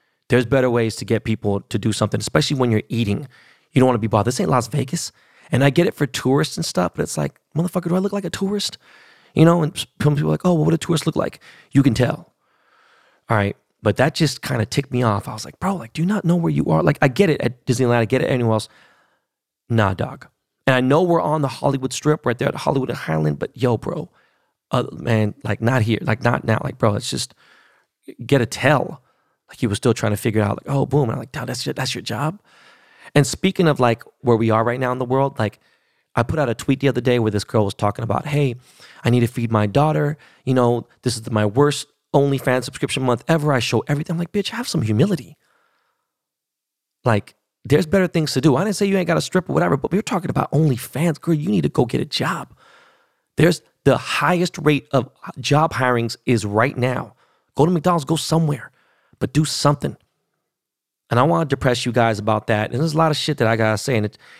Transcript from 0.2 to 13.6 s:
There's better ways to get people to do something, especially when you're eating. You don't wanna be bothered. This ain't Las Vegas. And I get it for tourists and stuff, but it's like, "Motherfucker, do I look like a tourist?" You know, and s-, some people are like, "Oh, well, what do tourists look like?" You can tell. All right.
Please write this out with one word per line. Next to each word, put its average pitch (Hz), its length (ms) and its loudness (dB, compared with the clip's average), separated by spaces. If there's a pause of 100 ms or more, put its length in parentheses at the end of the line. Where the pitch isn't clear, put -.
There's 123 160 4
better 131 240 2
ways 117 280 0
to - 80 -8
get 110 180 0
people 104 380 -2
to - 180 -6
do 107 140 -2
something, 107 260 -2
especially 147 380 -2
when 123 140 2
you're 107 180 2
eating. 113 380 -2 (440)
You - 80 4
don't 127 80 6
wanna 123 120 2
be 110 80 -4
bothered. 110 260 2
This 131 60 -6
ain't 185 100 0
Las 127 180 2
Vegas. 143 440 -6 (400)
And 131 120 2
I 143 80 4
get - 160 2
it - 80 -4
for 147 100 -2
tourists 139 520 -2
and 165 80 -4
stuff, 180 300 -2
but 160 80 -2
it's - 140 -6
like, 143 220 -6 (160)
"Motherfucker, 175 340 -4
do 175 60 0
I 185 40 0
look 196 140 -4
like 202 120 -6
a 170 40 -6
tourist?" 196 480 -4 (560)
You 160 120 6
know, 170 160 4
and 151 140 -4
s-, - 100 -8 (160)
some 147 140 4
people 156 140 -2
are 156 40 2
like, 156 120 -4
"Oh, 180 80 4
well, 156 120 2
what 160 60 2
do 165 60 2
tourists - 280 -2
look 165 100 -2
like?" - 260 -4 (300)
You 135 120 6
can 123 100 4
tell. - 400 -2 (960)
All 113 80 2
right. 101 180 0 (280)